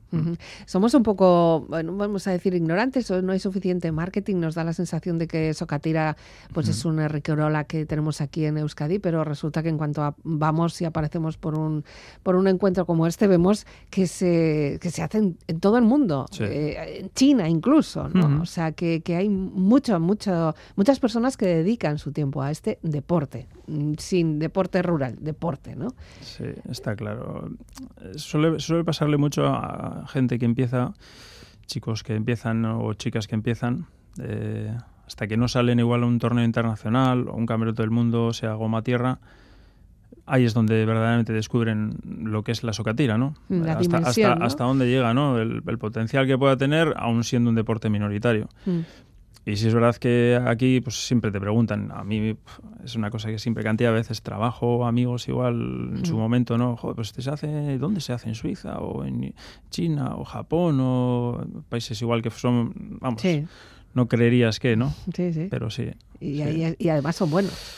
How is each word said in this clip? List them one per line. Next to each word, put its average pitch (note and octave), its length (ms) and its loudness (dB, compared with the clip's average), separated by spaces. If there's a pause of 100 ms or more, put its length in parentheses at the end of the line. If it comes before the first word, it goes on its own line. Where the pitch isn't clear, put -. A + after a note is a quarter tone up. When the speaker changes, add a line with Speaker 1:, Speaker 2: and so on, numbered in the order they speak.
(120)
Speaker 1:
Ujú. E3 260 -2 (280)
Somos A3 300 2
un B3 80 6
poco, F3 680 4
bueno, E3 260 -4
vamos G3+ 300 -4
a G3 60 0
decir, F3+ 240 0
ignorantes, G3+ 560 0
o F#3 100 2
no F#3 100 0
hay F#3+ 60 0
suficiente F3+ 540 -2
marketing. F#3 460 -2
Nos E3 180 0
da E3 80 -2
la E3 100 -2
sensación E3 460 -2
de E3 80 -2
que D#3+ 260 0
socatira, D#3 640 -2 (340)
pues, D3+ 140 0
Speaker 2:
Ujú. G#2+ 60 2
Speaker 1:
es A#2 140 -2
una D#3 220 2
riquerola D3+ 580 0
que D#3 200 -4
tenemos D3+ 340 -2
aquí D#3 260 -2
en D3+ 120 0
Euskadi, D3+ 400 -2
pero E3 260 0
resulta D3+ 380 -4
que D#3+ 80 -2
en D#3 80 0
cuanto D3 240 -2
a, D3 220 -2
vamos D#3+ 580 0
y E3+ 40 -2
aparecemos D#3+ 520 -4
por D#3 180 -6
un, D#3 280 -2 (400)
por F#3 140 2
un F#3+ 100 4
encuentro F#3 400 2
como E3 180 4
este, F3+ 220 2
vemos F#3 400 4 (240)
que F#3+ 160 2
se, D#3+ 720 2
que F3+ 80 -4
se E3 140 -6
hacen G3 420 0
en E3 140 -4
todo G#3 180 6
el B3 60 6
mundo. G#3+ 480 4
Speaker 2:
Sí. - 120 -4
Speaker 1:
Eh, D3 580 -4
en F#3+ 100 -12
China C4 360 4
incluso, E3 640 2
¿no? F3 200 4
Speaker 2:
Ujú. C#3+ 120 4
Speaker 1:
O F3 60 -2
sea, D#3+ 240 -4
que, E3 300 -2
que E3+ 140 -2
hay G3 140 2
mucho, F#3+ 680 2
mucho, E3 560 2 (200)
muchas B3+ 240 4
personas A#3+ 380 0
que G#3+ 80 0
dedican E3 540 2
su C3+ 140 -8
tiempo C#3 280 -2
a C3+ 80 -2
este - 320 -6
deporte, C#3+ 680 -2 (200)
mm, D3+ 320 -2
sin E3 400 0
deporte F3+ 420 0
rural, C#3 400 -2
deporte, D#3 540 -6
¿no? D#3+ 140 -6 (320)
Speaker 2:
Sí, - 240 -14 (220)
está A#2+ 280 -6
claro. G#2+ 520 -8 (540)
Eh, F#2+ 160 -14
suele, D#3 420 0
suele E3 240 -2
pasarle D3+ 340 0
mucho C#3+ 280 0
a - 520 -4 (100)
gente B2 320 0
que A#2+ 60 0
empieza, B2 480 0 (760)
chicos A2 360 -6
que G#2+ 120 -4
empiezan A2+ 480 -2
o A2+ 300 -2
chicas A2 340 -4
que - 80 -4
empiezan, A#2+ 520 -2 (300)
eh, A2 560 -6 (320)
hasta - 220 -8
que G#2+ 80 -2
no A#2 140 2
salen A#2+ 300 4
igual A#2+ 240 2
a - 20 2
un A#2+ 140 2
torneo A#2+ 260 2
internacional A#2 840 2
o - 60 -8
un A2+ 120 -2
campeonato A2+ 360 0
del A2 100 0
mundo, A#2 400 2
sea A2 220 -4
goma A2 280 -2
tierra, B2 380 0 (1040)
ahí C3 200 4
es A2 80 2
donde A2 320 4
verdaderamente A2+ 480 2
descubren A2 720 0
lo G#2+ 380 -4
que A#2 80 -4
es A2+ 120 -4
la A2+ 100 -4
socatira, A2 440 0
¿no? C#3 160 0 (160)
Speaker 1:
La D#3+ 240 0
Speaker 2:
Hasta, - 80 0
Speaker 1:
dimensión, E3+ 500 4
Speaker 2:
hasta, - 80 2
Speaker 1:
¿no? A#2 60 0
Speaker 2:
hasta B2+ 180 -2
dónde C3 240 2
llega, B2 260 4
¿no? C3+ 260 2
El, A2+ 280 -2
el A#2 100 -2
potencial A2+ 500 0
que C3+ 100 2
pueda C3+ 180 4
tener, D3 420 2
aun A#2 260 0
siendo A#2+ 260 2
un A2+ 60 4
deporte A2 340 0
minoritario. G#2 580 0 (180)
Speaker 1:
Mm. F3 140 0 (640)
Speaker 2:
Y G#2 100 -2
sí A2 120 2
es A2 60 4
verdad A#2 220 4
que A#2+ 500 2
aquí, B2+ 360 2
pues, - 260 -8
siempre A2+ 240 2
te G2 80 -4
preguntan. G#2 520 0
A G2+ 120 -10
mí, G#2+ 320 -2
pf, - 240 -20 (240)
es A#2 120 -12
una G#2+ 140 -2
cosa G#2+ 200 -6
que A2 100 -6
siempre A2+ 240 -2
cantidad A2 260 2
de A2+ 60 4
veces A2+ 260 -2
trabajo, A#2+ 640 -2
amigos B2 420 0
igual, B2 720 -2
en B2+ 80 -4
su E3 100 0
Speaker 1:
Mm. A2 40 0
Speaker 2:
momento, A#2 400 2
¿no? B2 180 0
"Joder, A2+ 180 -8
pues, A2+ 120 -6
¿este - 160 -12
se C3+ 80 -4
hace, D3 480 -4
dónde F3 220 -2
se B2+ 120 -6
hace? A#2+ 160 -6
¿En A2+ 60 -4
Suiza - 440 -8
o C3+ 260 -6
en B2+ 280 -6 (380)
China D#3 460 -2
o C3 80 -8
Japón D#3 560 0
o B2 600 0 (280)
países A#2 340 -6
igual A#2 180 2
que A2+ 80 -4
son, A#2+ 440 0 (260)
vamos, A#2 240 -4
Speaker 1:
Sí. D#3+ 240 0 (480)
Speaker 2:
no B2 120 2
creerías A#2 520 4
que, A#2 160 2
¿no?". C3+ 180 0 (220)
Speaker 1:
Sí, F3+ 180 -2
sí. D#3 160 -4
Speaker 2:
Pero A#2+ 220 -4
sí, - 180 -6 (300)
Speaker 1:
Y C#3 160 -6
Speaker 2:
sí. D3 80 -4
Speaker 1:
ahí, D#3+ 340 -2
y E3+ 120 0
además D#3 260 0
son D#3+ 160 0
buenos. F#3+ 220 0 (240)